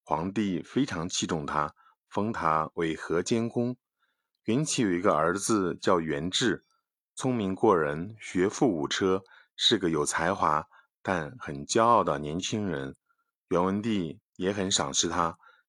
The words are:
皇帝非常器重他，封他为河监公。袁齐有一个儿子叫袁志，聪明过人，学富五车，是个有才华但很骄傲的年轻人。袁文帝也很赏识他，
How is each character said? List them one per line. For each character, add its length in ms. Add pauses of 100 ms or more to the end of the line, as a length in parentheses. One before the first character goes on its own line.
皇 320
帝 300
非 220
常 240
器 180
重 180
他， 300 (320)
封 240
他 440
为 200
河 260
监 280
公。 260 (680)
袁 180
齐 200
有 60
一 120
个 120
儿 240
子 380
叫 240
袁 320
志， 320 (500)
聪 220
明 180
过 240
人， 440
学 260
富 260
五 140
车， 340 (360)
是 200
个 120
有 160
才 280
华 320 (400)
但 320
很 280
骄 180
傲 180
的 160
年 220
轻 260
人。 300 (540)
袁 120
文 200
帝 400 (160)
也 160
很 180
赏 220
识 160
他， 280 (320)